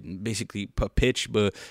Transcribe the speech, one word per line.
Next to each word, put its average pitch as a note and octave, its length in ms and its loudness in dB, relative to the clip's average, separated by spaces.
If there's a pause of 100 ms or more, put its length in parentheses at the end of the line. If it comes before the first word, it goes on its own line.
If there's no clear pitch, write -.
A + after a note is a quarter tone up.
basically, G2+ 640 -6
pas - 220 0
pitch, - 400 2
but G#2 240 4 (180)